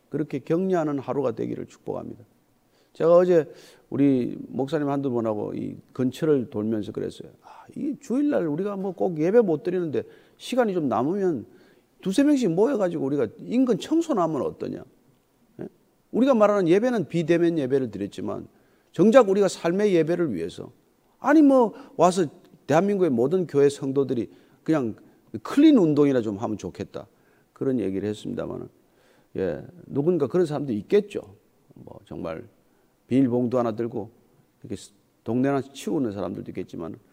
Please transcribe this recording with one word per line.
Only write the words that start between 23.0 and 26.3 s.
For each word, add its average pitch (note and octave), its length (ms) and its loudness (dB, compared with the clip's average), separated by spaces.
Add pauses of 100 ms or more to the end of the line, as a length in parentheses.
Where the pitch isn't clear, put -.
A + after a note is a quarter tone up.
모든 C#3+ 360 2
교회 C#3+ 220 4
성도들이 C3+ 600 -2 (340)
그냥 C3+ 320 -2 (480)
클린 D4 340 6
운동이나 D3 440 4
좀 G#2 160 -4